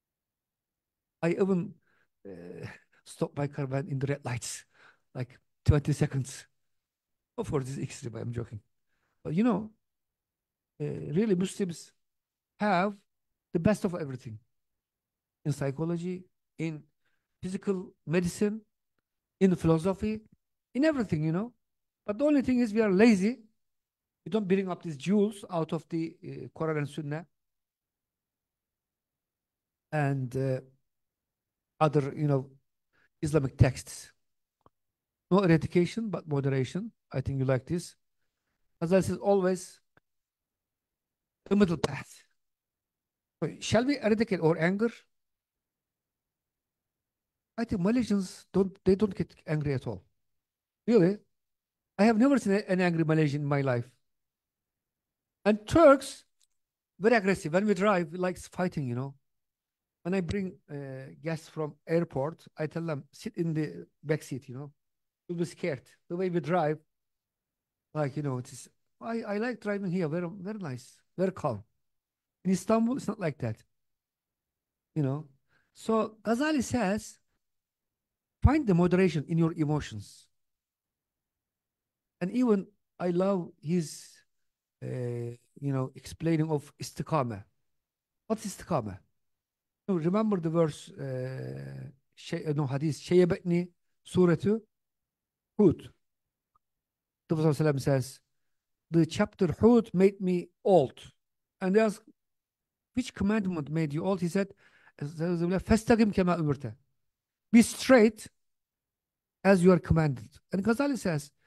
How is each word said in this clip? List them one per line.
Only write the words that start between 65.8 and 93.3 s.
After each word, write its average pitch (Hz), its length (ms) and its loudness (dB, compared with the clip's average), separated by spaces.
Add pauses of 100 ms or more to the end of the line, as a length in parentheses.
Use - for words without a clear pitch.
The 170 60 -6
way 185 140 -2
we 170 100 0
drive, 156 380 0 (1160)
like, 151 220 -2
you 151 60 -4
know, 135 160 -2
it 127 140 -10
is, - 160 -20 (320)
I, 233 220 -6
I 208 160 -4
like 233 220 -6
driving 202 300 -4
here. 175 180 -2
Very, 175 200 -4
very 202 300 -12
nice, 135 400 -12 (180)
very 185 160 0
calm. 117 320 -6 (800)
In 185 60 0
Istanbul, 226 480 0
it's - 100 -8
not 202 100 -6
like 165 200 -4
that, 110 180 -4 (1400)
you 156 80 0
know. 139 240 -4 (460)
So 220 500 -2
Ghazali 262 400 0
says, 214 560 -2 (1200)
"Find 285 240 4
the 196 80 4
moderation 175 540 2
in 170 100 -2
your 160 160 2
emotions." 147 760 -6 (1900)
And 180 120 -4
even 226 340 2 (340)
I 180 100 -2
love 180 400 0 (100)
his, 160 480 -4 (760)
uh, 120 500 -8 (260)
you 139 120 -4
know, 131 240 -2
explaining 160 540 -2
of 147 300 -4
istiqamah. 123 640 -4 (840)
What's 220 200 -6
istiqamah? 113 520 -6 (880)
You 190 100 0
remember 202 420 0
the 165 100 -2
verse, 160 400 0
uh, 131 960 -10 (260)
Shay-, - 300 -8
uh, 156 100 -2
no, 147 120 0
hadith, 139 340 -2
Shaybani 180 680 2 (360)